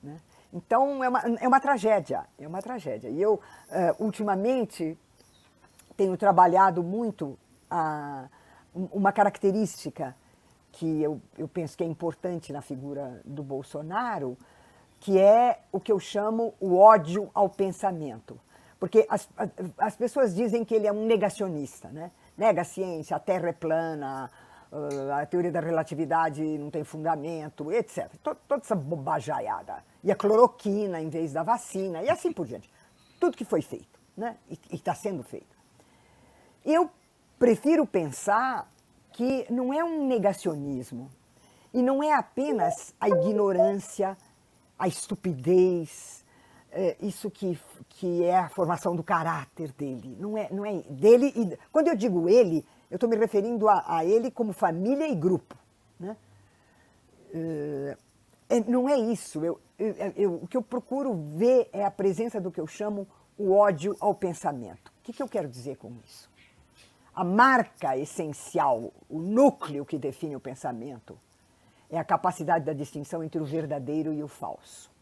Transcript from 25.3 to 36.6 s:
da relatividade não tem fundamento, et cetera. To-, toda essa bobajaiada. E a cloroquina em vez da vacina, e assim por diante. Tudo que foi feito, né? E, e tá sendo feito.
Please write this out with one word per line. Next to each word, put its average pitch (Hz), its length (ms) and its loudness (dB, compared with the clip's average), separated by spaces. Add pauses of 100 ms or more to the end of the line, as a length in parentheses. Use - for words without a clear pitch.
da 170 80 -2
relatividade 160 840 -2 (140)
não 147 140 -10
tem 151 120 -6
fundamento, 156 880 -8
et 220 180 -2
cetera. - 340 -10
To-, 302 120 -4 (120)
toda 277 160 -2
essa 220 120 -2
bobajaiada. 135 1080 -4 (200)
E 185 80 2
a 185 40 2
cloroquina 208 840 2
em 160 80 -6
vez 160 240 -4
da 160 120 -2
vacina, 190 580 -4
e 240 80 -2
assim 339 240 -2
por 170 120 -6
diante. 107 240 -14 (520)
Tudo 339 160 0
que 233 80 -8
foi 202 160 0
feito, - 360 -14 (200)
né? 226 180 -8 (140)
E, 165 100 -12 (120)
e - 80 -8
tá - 140 -4
sendo 180 300 -6
feito. - 320 -18 (1120)